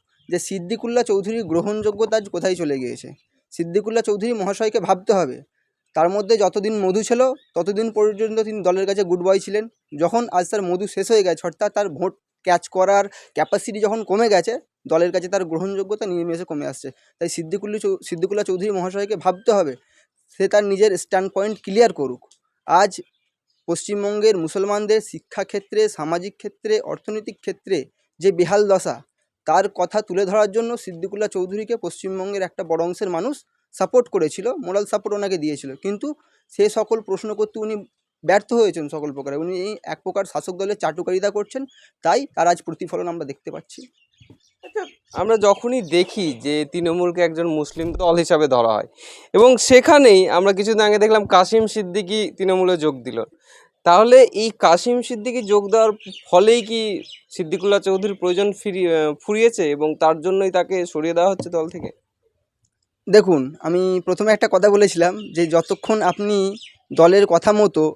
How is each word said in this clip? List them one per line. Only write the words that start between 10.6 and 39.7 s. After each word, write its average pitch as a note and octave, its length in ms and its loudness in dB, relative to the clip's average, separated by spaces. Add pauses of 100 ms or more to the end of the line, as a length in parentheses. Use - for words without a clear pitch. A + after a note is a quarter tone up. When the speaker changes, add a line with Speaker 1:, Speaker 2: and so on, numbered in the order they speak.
Speaker 1:
মধু F3+ 240 -4
শেষ F#3+ 240 -6
হয়ে G#3 160 2
গেছে, E3 200 -2
অর্থাৎ G#3 260 -4
তার G#3 160 -2
ভোট E3 240 -6 (320)
ক্যাচ F3 240 0
করার G3 360 2 (300)
ক্যাপাসিটি - 460 -4
যখন G#3+ 240 -2
কমে G#3+ 240 0
গেছে, G3+ 240 2 (360)
দলের E3+ 240 2
কাছে F3+ 160 -4
তার F#3+ 160 -2
গ্রহণযোগ্যতা F#3+ 600 -6
নিমেষে F3 380 -6
কমে D3 220 -10
আসছে। C#3 220 -12 (260)
তাই E3+ 140 -6
সিদ্দিকুল্লাহ G3 520 -8
চৌ-, G3 220 -2
সিদ্দিকুল্লাহ G3 420 -4
চৌধুরী F#3+ 260 -4
মহাশয়কে G3 460 -4
ভাবতে F3+ 360 -2
হবে, E3+ 200 0 (680)
সে F#3+ 80 0
তার G#3 160 2
নিজের G3+ 340 2
স্ট্যান্ড F#3+ 340 -2
পয়েন্ট G3+ 300 -4
ক্লিয়ার G3+ 300 2
করুক। B2+ 300 -8 (440)
আজ F#3 260 4 (760)
পশ্চিমবঙ্গের G3+ 680 0
মুসলমানদের G3+ 680 -2
শিক্ষাক্ষেত্রে, - 840 -8
সামাজিক E3+ 480 -6
ক্ষেত্রে, G#3+ 440 -8
অর্থনৈতিক G#3+ 600 -10
ক্ষেত্রে F#3+ 360 -6 (440)
যে F3+ 120 0
বেহাল F3 360 2
দশা, F3+ 280 0 (500)
তার F3 220 2
কথা F3+ 340 -4
তুলে F#3+ 220 -2
ধরার G#3 280 2
জন্য A3+ 240 -2
সিদ্দিকুল্লাহ G3+ 520 -8
চৌধুরীকে G3+ 480 -8
পশ্চিমবঙ্গের F#3+ 640 -8
একটা F3+ 220 -8
বড় E3 200 -2
অংশের F3+ 260 -6
মানুষ F#3 240 -4 (400)
সাপোর্ট - 340 0
করেছিল, F3+ 380 -2 (120)
মোরাল G3+ 280 -4
সাপোর্ট G#3 280 -4
ওনাকে G3+ 240 -4
দিয়েছিল। D3 380 -8
কিন্তু G#3 320 -8 (440)
সে G3+ 160 2
সকল A3+ 320 -2
প্রশ্ন F#3+ 340 -8
করতে G#3+ 240 -4
উনি G#3+ 180 -6 (480)
ব্যর্থ F#3+ 280 0
হয়েছেন F#3+ 360 0
সকল D3+ 240 -8
প্রকারে। C#3 240 -8
উনি F3 220 -6
এই G3 140 -8 (120)